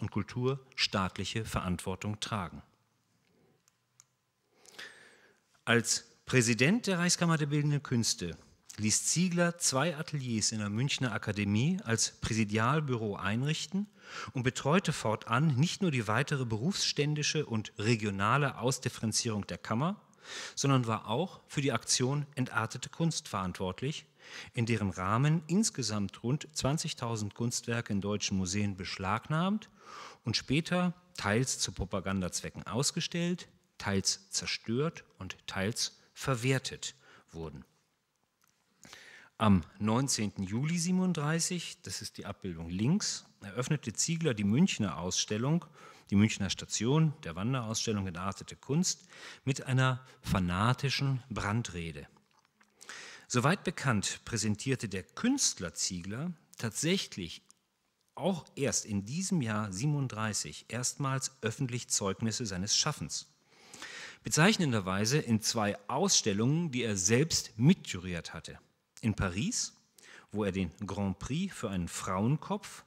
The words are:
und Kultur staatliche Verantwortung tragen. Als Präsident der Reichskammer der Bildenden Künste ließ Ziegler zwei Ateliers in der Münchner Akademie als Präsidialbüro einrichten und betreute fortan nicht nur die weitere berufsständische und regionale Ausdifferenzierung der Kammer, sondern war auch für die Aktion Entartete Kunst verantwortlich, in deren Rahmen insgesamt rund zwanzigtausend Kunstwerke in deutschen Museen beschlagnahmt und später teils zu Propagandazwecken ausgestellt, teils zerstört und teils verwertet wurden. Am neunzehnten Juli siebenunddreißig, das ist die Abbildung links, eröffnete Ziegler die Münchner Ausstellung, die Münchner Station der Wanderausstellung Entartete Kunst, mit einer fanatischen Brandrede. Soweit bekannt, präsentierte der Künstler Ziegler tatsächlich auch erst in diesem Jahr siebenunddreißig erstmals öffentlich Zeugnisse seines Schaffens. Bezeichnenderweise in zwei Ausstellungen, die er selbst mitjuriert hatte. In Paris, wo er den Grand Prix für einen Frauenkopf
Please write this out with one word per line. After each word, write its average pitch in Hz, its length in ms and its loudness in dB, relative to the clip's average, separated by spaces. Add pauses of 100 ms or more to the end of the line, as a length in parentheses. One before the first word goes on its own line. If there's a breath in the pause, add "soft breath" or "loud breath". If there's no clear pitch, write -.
und 104 100 -4
Kultur 123 640 -2
staatliche 98 680 -2
Verantwortung 95 760 -4
tragen. 95 420 -6 (3000 loud breath)
Als - 460 2 (160)
Präsident 127 640 4
der 185 100 2
Reichskammer 170 400 4
der 151 80 0
Bildenden 147 380 2
Künste 90 520 0 (420)
ließ 104 280 2
Ziegler 175 520 2
zwei 143 380 0
Ateliers 127 540 -2
in 113 80 -2
der 104 120 -2
Münchner 123 420 0
Akademie 107 720 2
als 113 360 2
Präsidialbüro 113 960 0
einrichten 143 680 -2 (460 loud breath)
und 131 120 -2
betreute 147 480 2
fortan 123 640 2
nicht 156 260 2
nur 180 80 4
die 120 180 0
weitere 131 380 2
berufsständische 147 1000 0
und 110 320 -2
regionale 110 800 2
Ausdifferenzierung 110 880 0
der 87 120 -6
Kammer, 151 420 -2 (540 loud breath)
sondern 131 320 4
war 110 220 -2
auch 143 380 -2
für - 140 -4
die 135 120 2
Aktion 135 640 0
Entartete 113 540 -4
Kunst - 400 -2
verantwortlich, 95 800 -4 (460 loud breath)
in 117 140 2
deren 104 240 2
Rahmen 113 560 2
insgesamt 117 760 -2
rund 127 300 -2
zwanzigtausend 120 800 -2
Kunstwerke 117 600 -2
in 98 80 0
deutschen 101 340 -2
Museen 95 400 0
beschlagnahmt 151 920 -2 (520 loud breath)
und 117 140 -2
später 175 560 0 (240)
teils 110 420 2
zu - 140 -2
Propagandazwecken 92 960 -4
ausgestellt, 170 800 -2 (300)
teils - 500 0
zerstört 123 760 -4 (140)
und 92 280 -10
teils - 520 -2 (140 soft breath)
verwertet 127 800 -2 (360 loud breath)
wurden. 76 340 -10 (1700 loud breath)
Am 101 240 6 (160)
neunzehnten 110 640 0
Juli 131 360 -2
siebenunddreißig, 165 1040 0
das - 200 -10
ist - 160 -12
die 87 80 -10
Abbildung 85 420 -8
links, 113 560 0 (160)
eröffnete 123 540 -2
Ziegler 160 400 0
die 104 100 0
Münchner 107 540 4
Ausstellung, 110 640 0 (460 loud breath)
die 101 60 6
Münchner 101 340 4
Station 139 720 2
der 82 140 -8
Wanderausstellung 110 720 -2
Entartete 95 500 -6
Kunst, - 500 -2 (380 loud breath)
mit 135 180 -2
einer 131 420 2 (180 loud breath)
fanatischen 127 1080 2
Brandrede. 92 760 -4 (1200 loud breath)
Soweit 135 340 2
bekannt, 127 640 -2
präsentierte 110 640 -2
der 92 160 -6
Künstler - 720 -2
Ziegler 101 580 -6 (240)
tatsächlich 117 840 -4 (760)
auch 165 280 -2 (120)
erst 131 300 0
in 101 180 -2
diesem 165 380 -2
Jahr 107 280 -2
siebenunddreißig 110 960 -2
erstmals 131 640 -4 (120)
öffentlich 123 460 -2
Zeugnisse 107 580 0
seines 95 300 -2
Schaffens. - 520 -2 (960 loud breath)
Bezeichnenderweise 117 920 4
in 113 240 2
zwei 104 360 0 (100)
Ausstellungen, 139 840 2
die 123 100 0
er 110 140 0
selbst 117 600 2
mitjuriert 92 800 2
hatte. - 240 -12 (440)
In 107 120 2
Paris, 104 640 -2 (560 loud breath)
wo 104 100 -2
er 98 80 0
den 90 220 0 (120)
Grand 98 360 -2
Prix 170 340 -4
für 107 160 -6
einen 90 160 -2
Frauenkopf 117 1000 -2